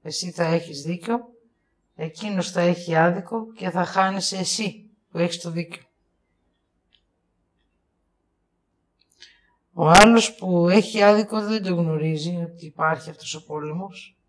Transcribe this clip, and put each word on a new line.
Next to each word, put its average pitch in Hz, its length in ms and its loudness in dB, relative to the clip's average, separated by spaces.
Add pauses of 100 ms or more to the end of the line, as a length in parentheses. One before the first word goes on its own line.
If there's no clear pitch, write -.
Εσύ 170 300 -10
θα 175 120 -2
έχεις 160 380 -2
δίκιο, 175 380 -6 (760)
εκείνος 175 560 -6
θα 180 100 -2
έχει 175 340 0
άδικο 185 580 0
και 185 160 -8
θα 175 160 -2
χάνεσαι 190 520 -2
εσύ 185 520 -6 (220)
που 165 60 -10
έχεις 170 220 -2
το 170 100 -10
δίκιο. 165 340 -10 (4000)
Ο 160 160 2
άλλος 214 460 8
που 175 340 2
έχει 208 320 2
άδικο 208 400 4
δεν 208 220 -4
το 185 120 -2
γνωρίζει 160 600 -2
ότι 170 300 -10
υπάρχει 160 440 -4
αυτός - 260 -14
ο 156 100 -16
πόλεμος. 156 720 -12 (120)